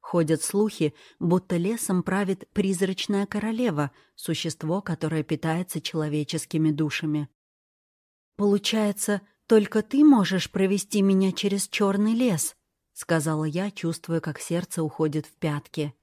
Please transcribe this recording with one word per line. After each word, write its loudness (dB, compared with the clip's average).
Ходят 0
слухи, 0
будто 0
лесом 0
правит -2
призрачная -2
королева, -2
существо, -4
которое -4
питается -4
человеческими -2
душами. -2
"Получается, 0
только 4
ты 4
можешь 6
провести 0
меня 4
через -2
черный 0
лес", 0
сказала -2
я, -4
чувствуя, -4
как -6
сердце -4
уходит -2
в -20
пятки. -4